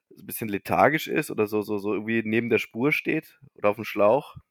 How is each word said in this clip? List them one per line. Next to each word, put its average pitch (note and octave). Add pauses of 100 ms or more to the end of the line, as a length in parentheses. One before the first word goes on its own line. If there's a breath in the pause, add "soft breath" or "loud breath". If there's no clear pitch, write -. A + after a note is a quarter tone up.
so -
ein -
bisschen A2+
lethargisch G2+
ist -
oder G#2
so, G#2+
so, G#2
so G2+
irgendwie G#2+
neben A2+
der A2+
Spur A#2+
steht - (160)
oder -
auf G#2
dem A2
Schlauch. G#2+ (160)